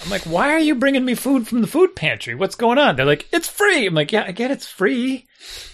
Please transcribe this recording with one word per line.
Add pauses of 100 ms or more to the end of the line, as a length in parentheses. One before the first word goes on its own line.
I'm
like,
"Why
are
you
bringing
me
food
from
the
food
pantry?
What's
going
on?"
They're
like,
"It's
free."
I'm
like,
"Yeah,
I
get
it's
free. (480)